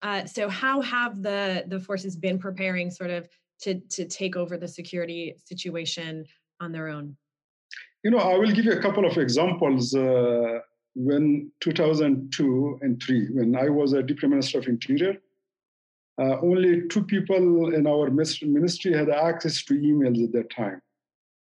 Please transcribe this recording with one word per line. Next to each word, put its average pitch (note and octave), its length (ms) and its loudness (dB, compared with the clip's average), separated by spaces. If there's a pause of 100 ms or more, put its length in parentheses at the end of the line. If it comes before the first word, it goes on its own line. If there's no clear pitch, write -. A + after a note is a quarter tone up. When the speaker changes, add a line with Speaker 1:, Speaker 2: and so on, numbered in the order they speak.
Speaker 1:
Uh, G3+ 240 -6
so G#3 240 -6
how C4 320 0
have A#3 420 -4
the, G3+ 440 -2
the F#3+ 120 -6
forces F#3 380 -8
been F#3 200 -2
preparing F#3 540 -4
sort F3+ 180 -8
of F3 200 -8 (320)
to, F#3+ 180 -4
to F#3 260 -8
take F#3 300 -6
over F3 220 -6
the F3 100 -10
security E3+ 680 -8 (120)
situation E3 800 -8 (340)
on E3+ 140 -10
their D#3+ 160 -8
own? D3 260 -12 (880)
Speaker 2:
You G#3+ 80 2
know, A#3+ 60 6
I F#3 200 4
will G#3+ 140 4
give A3 140 2
you A3 80 4
a - 80 0
couple G3 240 2
of - 120 2
examples. C#3 760 2
Uh, A#2+ 640 2 (360)
when D3 560 2 (100)
two E3+ 100 0
thousand D3+ 600 2
two C3+ 500 0
and B2+ 200 -2
three, A#2+ 300 0
when B2 240 2
I C3+ 140 2
was C#3+ 240 2
a C3+ 100 2
deputy C#3+ 240 -2
minister C#3 320 0
of B2+ 80 -4
interior, D3 480 0 (1040)
uh, C3+ 200 0
only F3 480 4
two G#3 140 0
people F3 680 2
in D3+ 140 2
our D3 240 2
mis-, D#3 320 0
ministry E3 500 2
had D3+ 160 2
access D#3+ 540 0
to C#3 100 -2
emails C#3+ 500 2
at A2+ 100 -2
that A#2 180 -2
time. G2+ 300 -6 (760)